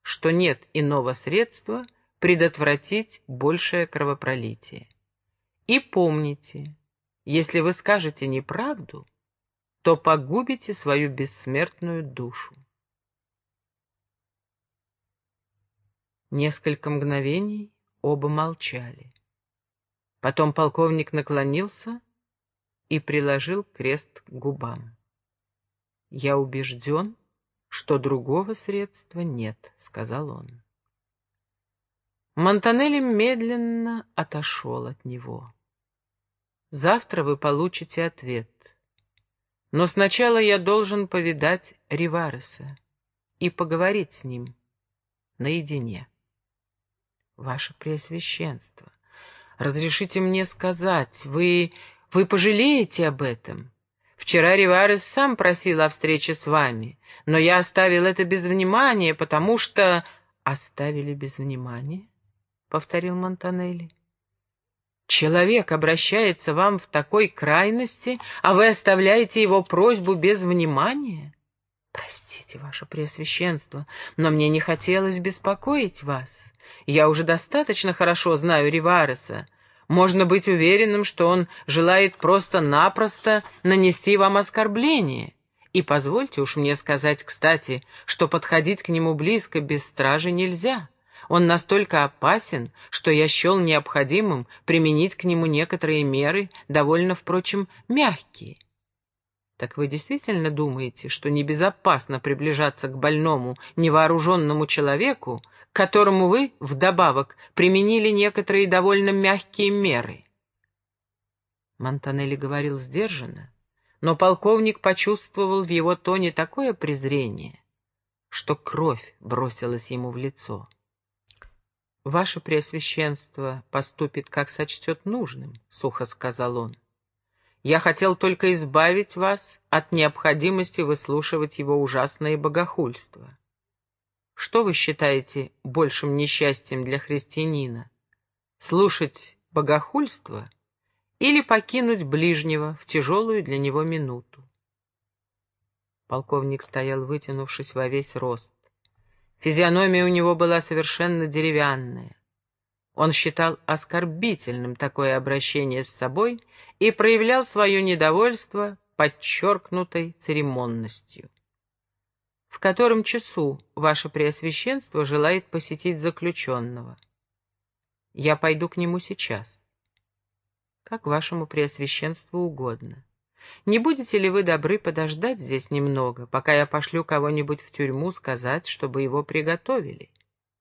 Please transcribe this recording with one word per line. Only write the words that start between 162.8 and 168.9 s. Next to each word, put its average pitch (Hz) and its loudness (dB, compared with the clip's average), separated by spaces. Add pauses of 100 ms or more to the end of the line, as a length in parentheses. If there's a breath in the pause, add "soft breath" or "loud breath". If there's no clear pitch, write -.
часу 156 -6 (160)
ваше 151 0
Преосвященство 156 -4
желает 151 0
посетить 165 -6
заключённого?» 123 -6 (1160)
«Я 147 0
пойду 160 -2
к - -10
нему 175 -2